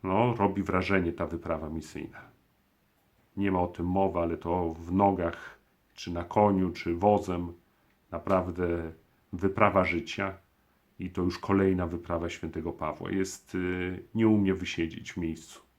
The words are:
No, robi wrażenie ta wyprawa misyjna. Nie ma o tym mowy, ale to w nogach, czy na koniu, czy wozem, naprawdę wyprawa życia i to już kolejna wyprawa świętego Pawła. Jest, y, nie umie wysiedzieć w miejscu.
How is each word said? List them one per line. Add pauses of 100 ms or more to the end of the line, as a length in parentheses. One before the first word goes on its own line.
No,
robi
wrażenie
ta
wyprawa
misyjna. (1160)
Nie
ma
o
tym
mowy,
ale
to
w
nogach, (340)
czy
na
koniu,
czy
wozem, (580)
naprawdę (420)
wyprawa
życia (640)
i
to
już
kolejna
wyprawa
świętego
Pawła.
Jest,
y, (120)
nie
umie
wysiedzieć
w
miejscu. (180)